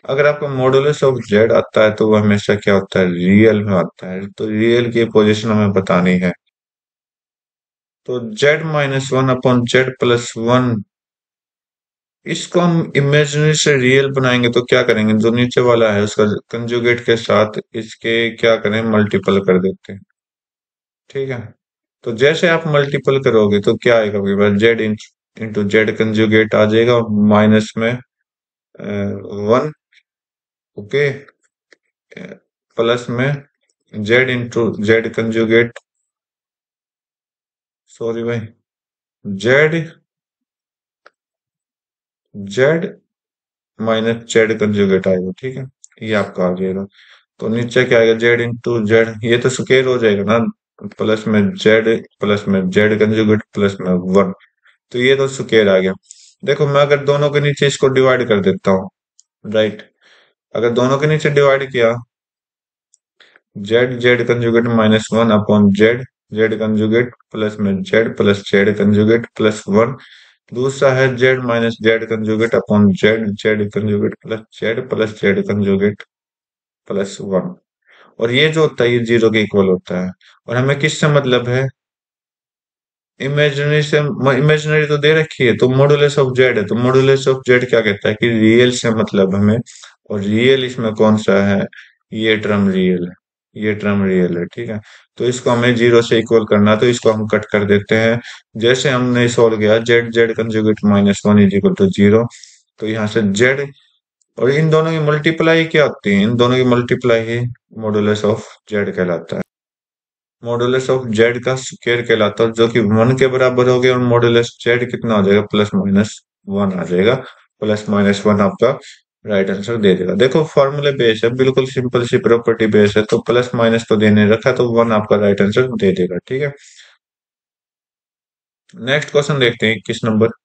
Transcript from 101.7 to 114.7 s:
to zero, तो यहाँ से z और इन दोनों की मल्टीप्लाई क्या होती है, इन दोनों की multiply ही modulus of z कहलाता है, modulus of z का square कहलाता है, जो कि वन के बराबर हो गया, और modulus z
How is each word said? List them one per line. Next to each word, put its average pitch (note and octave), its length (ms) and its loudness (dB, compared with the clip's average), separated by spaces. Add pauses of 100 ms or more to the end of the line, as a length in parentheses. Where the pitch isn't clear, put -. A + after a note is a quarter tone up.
to G2 120 2 (120)
zero, G#2 260 4 (540)
तो A2 80 -8
यहाँ G#2+ 200 -4
से A2 140 -2 (120)
z C3+ 340 0 (720)
और A#2 120 0
इन D#3 200 0
दोनों D#3+ 220 2
की D#3+ 80 -4
मल्टीप्लाई D#3+ 680 0
क्या D#3+ 180 2
होती G#2 300 -2
है, G2 100 2
इन A#2 120 0
दोनों B2 200 2
की B2+ 80 0
multiply B2 580 0
ही A2+ 180 -6 (400)
modulus G#2 460 -2
of G#2+ 160 -2 (300)
z G2+ 240 -4
कहलाता F2 400 -4
है, F2+ 60 -8 (1040)
modulus B2 460 -2
of C3 220 -2
z A#2 340 0
का B2+ 100 -2
square A#2+ 460 -6
कहलाता A2 420 0
है, A2+ 80 0
जो A2+ 160 0
कि A#2 120 0
वन A2 380 2
के C3+ 100 2
बराबर B2+ 420 0
हो B2+ 100 2
गया, B2+ 140 2
और B2+ 140 0
modulus A#2 420 2 (180)
z A#2+ 240 0